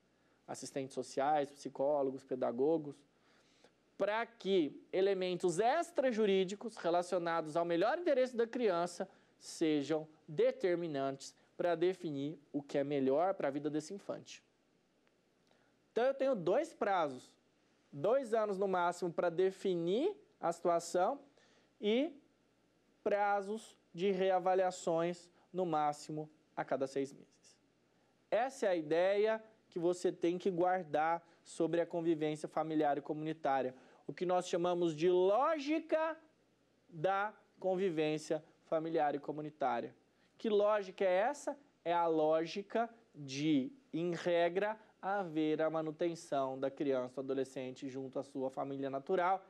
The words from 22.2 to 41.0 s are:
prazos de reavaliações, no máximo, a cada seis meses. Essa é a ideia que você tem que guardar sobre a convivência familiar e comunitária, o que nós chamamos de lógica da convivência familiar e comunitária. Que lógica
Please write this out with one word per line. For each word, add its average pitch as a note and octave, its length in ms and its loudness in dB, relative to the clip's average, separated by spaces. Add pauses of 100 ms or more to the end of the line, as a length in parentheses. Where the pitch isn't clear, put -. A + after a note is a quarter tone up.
prazos G3+ 760 -2 (160)
de F3+ 180 0
reavaliações, F#3 1200 2 (220)
no F3+ 140 -2
máximo, D3+ 640 -2 (260)
a D#3 80 -4
cada C3+ 220 -2
seis C3 260 -4
meses. - 460 -20 (720)
Essa B3 360 -2
é - 40 2
a F3+ 60 2
ideia G3 640 2 (260)
que - 100 -6
você F3 320 0
tem F3 280 0
que G3+ 120 -2
guardar E3 720 0 (200)
sobre E3+ 380 0
a E3 60 2
convivência D#3 600 -2
familiar D#3 480 0
e D3 40 -4
comunitária, D3+ 720 -2 (320)
o D#3 60 -10
que F3+ 120 -6
nós F3+ 240 0
chamamos F3 480 0
de E3 140 2
lógica D#4 1040 2 (720)
da G3 460 -2 (240)
convivência D#3+ 840 -2 (220)
familiar D#3+ 500 0
e C#3+ 40 -2
comunitária. C#3 760 -4 (440)
Que A3+ 100 -2
lógica G3+ 560 2